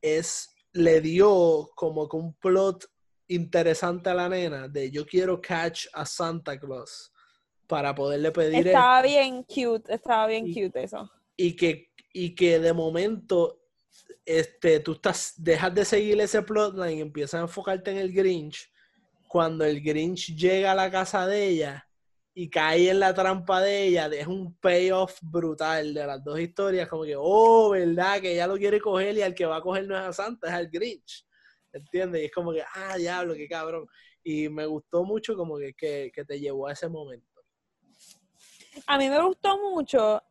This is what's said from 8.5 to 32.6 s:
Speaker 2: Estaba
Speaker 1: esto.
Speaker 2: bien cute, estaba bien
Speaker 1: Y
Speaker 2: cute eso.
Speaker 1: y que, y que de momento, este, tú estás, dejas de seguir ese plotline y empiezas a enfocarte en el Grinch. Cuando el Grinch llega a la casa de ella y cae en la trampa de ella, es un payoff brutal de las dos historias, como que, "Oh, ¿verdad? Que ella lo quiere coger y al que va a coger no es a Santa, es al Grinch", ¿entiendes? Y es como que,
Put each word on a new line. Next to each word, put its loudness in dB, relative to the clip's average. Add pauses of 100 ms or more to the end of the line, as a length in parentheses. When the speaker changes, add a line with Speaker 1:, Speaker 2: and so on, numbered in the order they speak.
Speaker 2:
Estaba 8
Speaker 1:
esto. 4
Speaker 2:
bien 2
cute, -4
estaba 0
bien -4
Speaker 1:
Y -6 (120)
Speaker 2:
cute -6
eso. -12 (280)
Speaker 1:
y 0
que, -2 (200)
y -8
que 6
de 4
momento, 0 (640)
este, 2
tú -6
estás, -4
dejas 2
de 2
seguir 2
ese 2
plotline -2
y -6
empiezas -6
a -4
enfocarte -6
en -4
el -4
Grinch. 0 (580)
Cuando 0
el 0
Grinch -4
llega 2
a 4
la 0
casa -2
de 0
ella -2 (460)
y -10
cae 4
en 2
la 4
trampa 0
de 0
ella, 2
es -6
un -8
payoff 2
brutal -2
de -4
las -8
dos -6
historias, -2
como -8
que, -6
"Oh, 8
¿verdad? 2
Que -2
ella 0
lo -2
quiere 2
coger -2
y 0
al -2
que -2
va -2
a -6
coger -4
no -6
es -6
a -8
Santa, -8
es -6
al -4
Grinch", -10 (460)
¿entiendes? -4
Y -4
es -6
como -6
que, -4 (120)